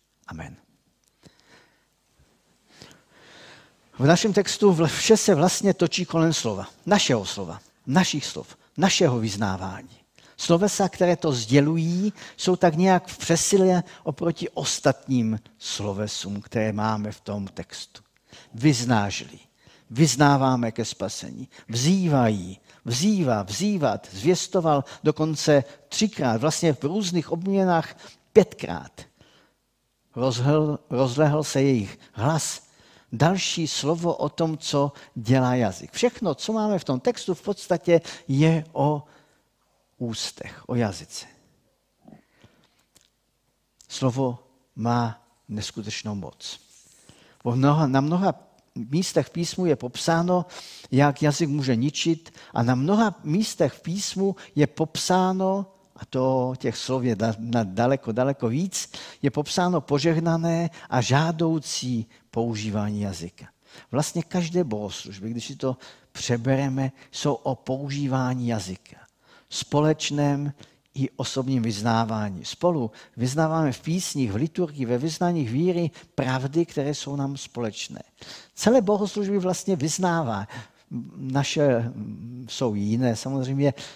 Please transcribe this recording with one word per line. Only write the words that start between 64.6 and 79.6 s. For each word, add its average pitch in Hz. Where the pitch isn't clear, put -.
bohoslužby, 104
když 117
si 139
to 131
přebereme, 131
jsou -
o 127
používání 131
jazyka. 104
Společném 147
i 135
osobním 131
vyznávání. 110
Spolu 156
vyznáváme 151
v -
písních, 151
v 98
liturgii, 147
ve 120
vyznáních 160
víry 170
pravdy, 135
které 147
jsou 139
nám 139
společné. -
Celé 247
bohoslužby 202
vlastně 185